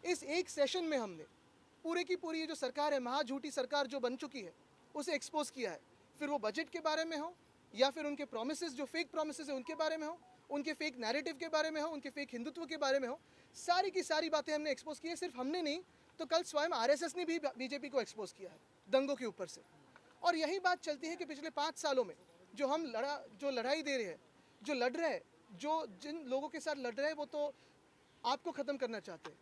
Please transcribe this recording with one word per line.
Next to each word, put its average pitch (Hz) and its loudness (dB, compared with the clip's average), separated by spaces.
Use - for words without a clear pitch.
इस 349 0
एक 330 0
सेशन 320 2
में 311 0
हमने 180 -4
पूरे 339 2
की 359 0
पूरी 320 -4
ये 320 -2
जो 311 -4
सरकार 294 2
है, 269 2
महा 254 0
झूठी 269 -2
सरकार 269 2
जो 269 -4
बन 247 2
चुकी 277 -8
है, 170 -12
उसे 294 0
एक्सपोज - -2
किया 220 -4
है। 151 -8
फिर 285 -2
वो 294 2
बजट 214 0
के 339 -6
बारे 311 2
में 330 -4
हो 330 -4
या 254 6
फिर 302 -2
उनके 294 -2
प्रॉमिसेस, 262 -4
जो 269 -4
फेक 320 -2
प्रॉमिसेस 311 -4
है 277 -2
उनके 285 -6
बारे 311 2
में 302 -4
हो, 349 -6
उनके 294 0
फेक 302 -2
नैरेटिव 277 0
के 254 -6
बारे 311 2
में 311 -2
हो, 311 0
उनके 285 -6
फेक 285 -6
हिंदुत्व 277 -6
के 302 -6
बारे 277 4
में 254 0
हो, 262 -6
सारी 370 4
की 370 0
सारी 320 2
बातें 302 2
हमने 302 0
एक्सपोज 294 -4
की 320 -8
है। 339 -2
सिर्फ 339 -6
हमने 294 0
नहीं, 311 0
तो 320 -2
कल 330 4
स्वयं 302 2
आरएसएस 277 4
ने 359 0
भी 330 2
बीजेपी 262 -2
को 262 2
एक्सपोज 208 -6
किया 185 -14
है 160 -20
दंगों 269 4
के 247 -6
ऊपर 196 -4
से। - -14
और 339 6
यही 320 2
बात 359 4
चलती 302 -2
है 330 -2
कि 339 -6
पिछले 294 -6
पाँच 294 0
सालों 269 4
में 175 -4
जो 269 2
हम 320 2
लड़ा, 262 0
जो 277 0
लड़ाई 262 2
दे 277 2
रहे 226 0
हैं, 165 -8
जो 285 -2
लड़ 247 4
रहे 330 2
हैं, 196 0
जो 302 0
जिन 302 -6
लोगों 269 0
के 311 -6
साथ 302 -2
लड़ 247 -2
रहे 277 0
हैं, 311 0
वो 294 -4
तो 294 -2
आपको 285 2
ख़त्म 277 -2
करना 226 -2
चाहते 170 -12
हैं - -16